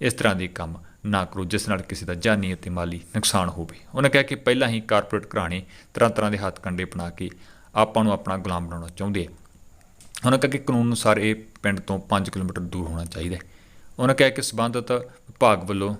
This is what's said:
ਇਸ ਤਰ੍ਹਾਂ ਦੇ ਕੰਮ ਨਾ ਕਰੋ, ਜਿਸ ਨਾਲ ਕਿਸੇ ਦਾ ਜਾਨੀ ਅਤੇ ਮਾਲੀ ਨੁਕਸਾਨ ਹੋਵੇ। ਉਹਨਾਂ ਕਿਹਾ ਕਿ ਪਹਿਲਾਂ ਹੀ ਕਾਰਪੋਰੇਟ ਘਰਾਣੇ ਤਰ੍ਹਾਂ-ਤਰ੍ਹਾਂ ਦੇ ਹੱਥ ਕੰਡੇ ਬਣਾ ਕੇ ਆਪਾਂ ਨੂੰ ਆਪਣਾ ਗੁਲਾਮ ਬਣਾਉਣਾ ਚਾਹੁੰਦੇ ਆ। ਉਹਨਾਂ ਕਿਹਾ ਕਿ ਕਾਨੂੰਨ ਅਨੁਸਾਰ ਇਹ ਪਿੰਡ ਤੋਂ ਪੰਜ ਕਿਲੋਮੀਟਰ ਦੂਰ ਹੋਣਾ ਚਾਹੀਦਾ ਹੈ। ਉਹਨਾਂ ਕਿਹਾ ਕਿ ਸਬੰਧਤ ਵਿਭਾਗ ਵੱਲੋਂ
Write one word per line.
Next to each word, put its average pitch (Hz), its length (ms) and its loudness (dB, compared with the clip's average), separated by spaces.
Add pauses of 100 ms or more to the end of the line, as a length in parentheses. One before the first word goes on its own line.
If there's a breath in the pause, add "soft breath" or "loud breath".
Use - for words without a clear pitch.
ਇਸ 127 120 2
ਤਰ੍ਹਾਂ 101 220 2
ਦੇ 92 140 -2
ਕੰਮ 82 280 -10 (280 soft breath)
ਨਾ 104 200 2
ਕਰੋ, 95 200 -6
ਜਿਸ 101 240 -2
ਨਾਲ 95 120 0
ਕਿਸੇ - 240 -10
ਦਾ 92 100 -6
ਜਾਨੀ 95 380 2
ਅਤੇ 90 160 -8
ਮਾਲੀ 87 300 -4 (160)
ਨੁਕਸਾਨ 98 340 2
ਹੋਵੇ। 85 300 -8 (140)
ਉਹਨਾਂ 135 160 2
ਕਿਹਾ 139 140 6
ਕਿ 135 120 -6
ਪਹਿਲਾਂ 127 340 4
ਹੀ 113 120 0
ਕਾਰਪੋਰੇਟ 107 440 2
ਘਰਾਣੇ 92 360 -2 (320 loud breath)
ਤਰ੍ਹਾਂ-ਤਰ੍ਹਾਂ 107 380 4
ਦੇ 101 60 0
ਹੱਥ 98 220 -4
ਕੰਡੇ 90 260 -4
ਬਣਾ 87 240 -8
ਕੇ 90 200 -8 (460 loud breath)
ਆਪਾਂ 110 280 4
ਨੂੰ 104 100 4
ਆਪਣਾ 95 240 -4
ਗੁਲਾਮ 87 300 -4
ਬਣਾਉਣਾ 85 220 -10
ਚਾਹੁੰਦੇ 95 360 -4
ਆ। 82 80 -14 (920)
ਉਹਨਾਂ 127 140 4
ਕਿਹਾ 135 120 2
ਕਿ 139 60 0
ਕਾਨੂੰਨ 120 300 2
ਅਨੁਸਾਰ 110 300 2
ਇਹ 107 180 2 (280)
ਪਿੰਡ 101 160 0
ਤੋਂ 98 200 -4
ਪੰਜ 95 300 0
ਕਿਲੋਮੀਟਰ 92 320 -4
ਦੂਰ 87 260 -6
ਹੋਣਾ 82 180 -6
ਚਾਹੀਦਾ 87 300 -6
ਹੈ। 85 60 -10 (580 soft breath)
ਉਹਨਾਂ 131 160 2
ਕਿਹਾ 135 140 6
ਕਿ 135 120 -2
ਸਬੰਧਤ 117 500 -2
ਵਿਭਾਗ 120 720 2
ਵੱਲੋਂ 101 360 -2